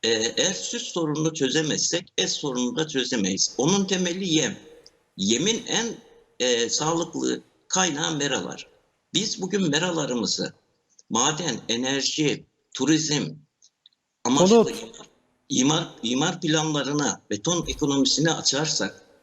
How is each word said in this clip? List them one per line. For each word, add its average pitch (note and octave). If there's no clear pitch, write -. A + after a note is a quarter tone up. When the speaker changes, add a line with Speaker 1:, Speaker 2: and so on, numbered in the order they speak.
Speaker 1:
e, A2+
eğer A#2
süs A#3
sorununu D#3
çözemezsek D3+
es F#3
sorununu B2
da A#2+
çözemeyiz. A#2
Onun F#3+
temeli F#3
yem. B2+
Yemin D3
en, G#3+
e, A#2
sağlıklı D3+
kaynağı E3
meralar. A#2
Biz G3
bugün F#3+
meralarımızı C#3
maden, C#3+
enerji, C3
turizm D3
amaçlı E3
Speaker 2:
Konut. A3+
Speaker 1:
imar, -
imar, C#3+
imar C#3+
planlarına, D3
beton D#3
ekonomisine C#3
açarsak D3